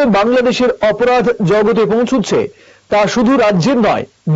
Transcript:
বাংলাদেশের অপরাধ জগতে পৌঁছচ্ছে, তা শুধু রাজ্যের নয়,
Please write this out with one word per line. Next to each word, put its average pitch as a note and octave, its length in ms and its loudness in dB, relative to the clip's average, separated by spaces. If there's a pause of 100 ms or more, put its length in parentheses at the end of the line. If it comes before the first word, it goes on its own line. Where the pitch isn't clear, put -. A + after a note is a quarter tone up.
বাংলাদেশের A#3+ 680 0 (180)
অপরাধ A#3+ 360 0 (260)
জগতে G#3+ 340 2
পৌঁছচ্ছে, A3 540 -2 (500)
তা G#3 180 0
শুধু A#3+ 300 0
রাজ্যের G#3 400 0
নয়, E3 260 0 (320)